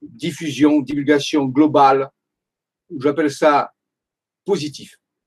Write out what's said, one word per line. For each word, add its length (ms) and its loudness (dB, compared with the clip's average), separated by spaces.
diffusion, 760 -2
divulgation 640 -2
globale, 680 2
j'appelle 320 0
ça 420 0
positif, 540 -6